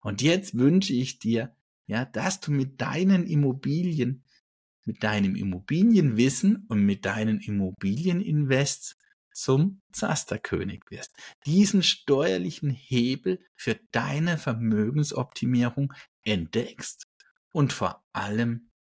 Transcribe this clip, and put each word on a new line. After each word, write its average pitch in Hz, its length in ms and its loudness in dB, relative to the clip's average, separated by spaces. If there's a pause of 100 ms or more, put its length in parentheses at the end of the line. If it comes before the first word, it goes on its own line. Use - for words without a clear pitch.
Und 101 200 -6
jetzt 170 360 0
wünsche 160 360 4
ich 127 260 -2
dir, 113 360 -2 (300)
ja, 113 200 -2
dass 117 340 -4
du - 120 -4
mit 135 300 -2
deinen 175 440 2
Immobilien, 143 1000 0 (600)
mit - 180 -8
deinem 104 320 2
Immobilienwissen 139 1300 2
und 104 180 2
mit 101 200 0
deinen 107 340 0
Immobilieninvests 135 1600 -2 (380)
zum 156 480 0 (100)
Zasterkönig 98 1000 -6
wirst, - 260 -16 (300)
diesen 190 380 4
steuerlichen 160 880 0
Hebel 131 680 -2 (160)
für - 240 -4 (120)
deine 147 460 -2
Vermögensoptimierung 123 1600 0 (300)
entdeckst - 840 -4 (460)
und 143 200 2
vor - 320 -4 (100)
allem 113 580 -4 (120)